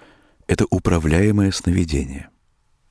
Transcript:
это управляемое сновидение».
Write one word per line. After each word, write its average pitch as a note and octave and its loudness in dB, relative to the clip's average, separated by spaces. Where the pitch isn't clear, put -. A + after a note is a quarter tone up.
это - 0
управляемое F#2 2
сновидение». D2+ -2